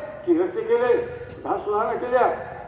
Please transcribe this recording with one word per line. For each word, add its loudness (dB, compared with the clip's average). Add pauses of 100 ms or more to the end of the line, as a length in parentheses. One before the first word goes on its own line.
(260)
की 6
रस्ते 0
केले, 4 (460)
दहा -2
सुधारणा 0
केल्या 2 (340)